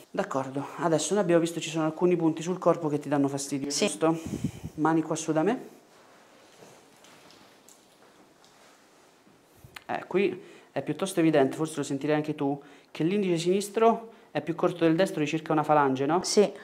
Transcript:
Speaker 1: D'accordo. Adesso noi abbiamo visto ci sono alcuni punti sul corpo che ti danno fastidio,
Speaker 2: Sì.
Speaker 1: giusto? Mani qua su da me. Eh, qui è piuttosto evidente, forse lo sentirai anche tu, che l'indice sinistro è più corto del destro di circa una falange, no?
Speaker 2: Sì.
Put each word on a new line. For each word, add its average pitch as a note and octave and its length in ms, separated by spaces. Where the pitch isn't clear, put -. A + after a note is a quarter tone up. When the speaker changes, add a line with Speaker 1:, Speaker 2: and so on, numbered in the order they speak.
Speaker 1:
D'accordo. C3+ 540
Adesso D#3+ 360
noi G#3 100
abbiamo E3+ 180
visto E3 180
ci D#3 100
sono D#3 160
alcuni F3 300
punti D#3+ 280
sul F3 160
corpo E3 280
che D3 120
ti D3 100
danno C#3 200
fastidio, C#3+ 420
Speaker 2:
Sì. - 160
Speaker 1:
giusto? D#3+ 320
Mani D#3+ 260
qua D#3+ 140
su - 160
da D#3 120
me. A3+ 340
Eh, - 220
qui - 340
è C#3 120
piuttosto F3 360
evidente, D3+ 360
forse D#3 220
lo C#3+ 60
sentirai C#3+ 320
anche D3+ 200
tu, C#3+ 260
che - 120
l'indice F#3 340
sinistro G3+ 760
è D3 100
più D#3+ 140
corto E3 300
del E3 100
destro F#3 260
di D3 60
circa D#3+ 240
una D#3 120
falange, C#3 420
no? E3 180
Speaker 2:
Sì. - 280